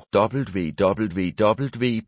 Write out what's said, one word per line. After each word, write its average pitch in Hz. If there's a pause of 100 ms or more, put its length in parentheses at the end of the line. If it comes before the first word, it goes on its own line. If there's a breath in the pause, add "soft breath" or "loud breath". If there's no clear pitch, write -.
(160)
W 98 (100)
W 95 (120)
W 117